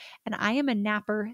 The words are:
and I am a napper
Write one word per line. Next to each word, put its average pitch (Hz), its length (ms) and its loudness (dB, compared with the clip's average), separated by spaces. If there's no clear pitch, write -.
and 226 120 -4
I 214 140 2
am 277 160 2
a 240 60 2
napper 214 600 0